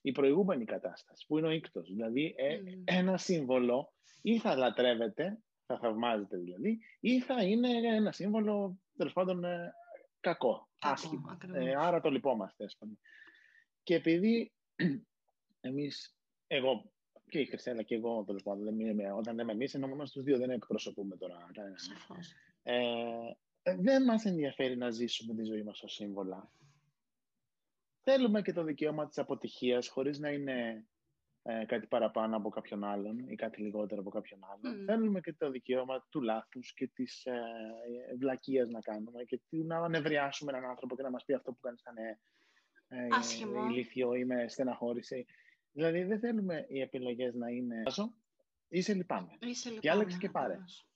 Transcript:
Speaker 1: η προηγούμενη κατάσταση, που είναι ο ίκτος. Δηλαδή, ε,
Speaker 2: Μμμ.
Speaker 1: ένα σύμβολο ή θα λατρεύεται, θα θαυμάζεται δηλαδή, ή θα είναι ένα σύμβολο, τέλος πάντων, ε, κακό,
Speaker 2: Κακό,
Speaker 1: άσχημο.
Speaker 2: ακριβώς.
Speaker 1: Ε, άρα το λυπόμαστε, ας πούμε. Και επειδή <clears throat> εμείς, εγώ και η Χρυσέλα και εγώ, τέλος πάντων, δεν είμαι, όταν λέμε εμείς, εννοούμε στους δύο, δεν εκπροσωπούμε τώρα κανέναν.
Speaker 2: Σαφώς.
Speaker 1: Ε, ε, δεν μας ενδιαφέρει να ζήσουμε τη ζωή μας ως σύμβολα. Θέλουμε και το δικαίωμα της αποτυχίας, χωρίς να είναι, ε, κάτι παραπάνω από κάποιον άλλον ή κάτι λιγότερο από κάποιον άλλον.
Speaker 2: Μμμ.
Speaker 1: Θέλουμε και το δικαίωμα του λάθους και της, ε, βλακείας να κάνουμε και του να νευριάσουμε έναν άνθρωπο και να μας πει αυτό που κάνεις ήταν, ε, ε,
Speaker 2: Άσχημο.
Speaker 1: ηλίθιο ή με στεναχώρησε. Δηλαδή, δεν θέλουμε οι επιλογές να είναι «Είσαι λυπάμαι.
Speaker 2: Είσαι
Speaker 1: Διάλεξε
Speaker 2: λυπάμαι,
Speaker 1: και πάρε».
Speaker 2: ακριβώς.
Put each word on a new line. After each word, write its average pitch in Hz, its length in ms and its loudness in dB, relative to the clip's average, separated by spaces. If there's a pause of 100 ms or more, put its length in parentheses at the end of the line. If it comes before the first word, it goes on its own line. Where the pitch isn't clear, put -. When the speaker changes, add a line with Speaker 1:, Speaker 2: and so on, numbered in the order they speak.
Speaker 1:
η 135 120 -2
προηγούμενη 143 520 4
κατάσταση, - 600 -8
που 151 120 2
είναι 156 80 2
ο 160 40 4
ίκτος. 156 420 -4
Δηλαδή, 117 460 0
ε, 139 220 0
Speaker 2:
Μμμ. 185 240 -12
Speaker 1:
ένα 185 340 4
σύμβολο 127 720 2 (300)
ή 226 160 4
θα 214 180 2
λατρεύεται, 123 840 4 (280)
θα 120 120 -2
θαυμάζεται 110 580 0
δηλαδή, 92 420 -2 (220)
ή 247 200 4
θα 254 240 0
είναι 233 240 4 (260)
ένα 214 180 4
σύμβολο, 202 680 0 (180)
τέλος - 160 0
πάντων, 180 320 2
ε, 175 280 -4 (480)
κακό, - 480 2 (100)
Speaker 2:
Κακό, 143 160 2
Speaker 1:
άσχημο. 156 360 -6
Speaker 2:
ακριβώς. 180 360 -4
Speaker 1:
Ε, 135 100 2
άρα 165 240 4
το 160 100 4
λυπόμαστε, 117 540 0
ας - 140 -10
πούμε. 107 200 -14 (840)
Και - 120 4
επειδή 196 580 4 (240)
<clears throat> - 840 -2
εμείς, 139 560 -6 (300)
εγώ 131 460 2 (360)
και 165 100 -2
η 127 80 2
Χρυσέλα 117 360 -4
και 117 120 -2
εγώ, 113 320 -2
τέλος 98 160 -6
πάντων, 101 220 -4
δεν 110 160 -2
είμαι, 107 320 0
όταν 113 220 -4
λέμε 117 180 -2
εμείς, 123 220 -4
εννοούμε 135 320 -4
στους 139 160 -10
δύο, 135 160 4
δεν 127 120 0
εκπροσωπούμε 104 680 -4
τώρα 87 360 -12
κανέναν. 98 260 -12
Speaker 2:
Σαφώς. - 540 -14 (300)
Speaker 1:
Ε, 123 140 0 (880)
ε, 185 140 0
δεν 269 280 6
μας 220 200 4
ενδιαφέρει 139 520 2
να 123 140 0
ζήσουμε 113 440 -2
τη 110 100 -2
ζωή 110 180 -2
μας 104 200 -10
ως 104 120 -12
σύμβολα. 98 560 -6 (1500)
Θέλουμε 247 400 6
και 185 100 0
το 170 120 0
δικαίωμα 151 440 0
της - 100 -8
αποτυχίας, 123 680 0
χωρίς 139 300 -2
να 147 120 -4
είναι, 123 560 -4 (560)
ε, 113 220 -2
κάτι 110 220 -2
παραπάνω 110 500 2
από 104 120 -2
κάποιον 104 360 -6
άλλον 101 340 -4 (100)
ή 110 60 -8
κάτι 110 280 -6
λιγότερο 104 380 -4
από 98 100 -8
κάποιον 98 340 -10
άλλον. 208 340 -8
Speaker 2:
Μμμ. 196 60 -8
Speaker 1:
Θέλουμε 208 360 2
και 165 120 -10
το 151 180 -2
δικαίωμα 127 600 -2
του 151 120 -2
λάθους 113 520 -4
και 131 140 -4
της, - 380 -8
ε, 123 140 -2 (800)
βλακείας 131 500 2
να 117 120 -6
κάνουμε 113 440 -8
και 123 240 -4
του 160 160 -2
να 165 240 0
νευριάσουμε 147 680 0
έναν 127 140 -4
άνθρωπο 127 260 -6
και 131 60 -8
να 131 80 -4
μας 123 140 -6
πει - 100 2
αυτό 127 180 -2
που - 80 -12
κάνεις 120 200 -8
ήταν, 117 160 -16
ε, 113 220 -6 (720)
ε, 123 220 -6
Speaker 2:
Άσχημο. - 560 0
Speaker 1:
ηλίθιο 123 480 0
ή 127 100 0
με 123 240 0
στεναχώρησε. 120 760 -4 (480)
Δηλαδή, 165 320 2
δεν 208 140 0
θέλουμε 202 500 0
οι 135 120 -4
επιλογές 127 540 -2
να 120 140 -4
είναι 120 340 -4 (840)
«Είσαι 185 260 0
λυπάμαι. - 460 -4
Speaker 2:
Είσαι 247 300 -6 (100)
Speaker 1:
Διάλεξε 180 360 4
Speaker 2:
λυπάμαι, - 20 -4
Speaker 1:
και 190 120 -4
πάρε». 131 220 0
Speaker 2:
ακριβώς. - 440 -12